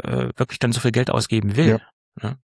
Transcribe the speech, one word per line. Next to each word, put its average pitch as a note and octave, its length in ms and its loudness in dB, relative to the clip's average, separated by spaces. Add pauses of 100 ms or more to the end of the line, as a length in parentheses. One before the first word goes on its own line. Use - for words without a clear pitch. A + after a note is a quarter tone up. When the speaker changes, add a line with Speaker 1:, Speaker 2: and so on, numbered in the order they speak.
Speaker 1:
Ja. - 60 -6
Speaker 2:
äh, B2+ 260 -2
wirklich - 220 -4
dann A#2+ 140 0
so A#2 80 -2
viel A#2+ 120 2
Geld B2 160 2
ausgeben G#2+ 480 0
will, D3+ 120 4
Speaker 1:
Ja. A2+ 120 4 (480)
Speaker 2:
ne? C3+ 100 -8 (200)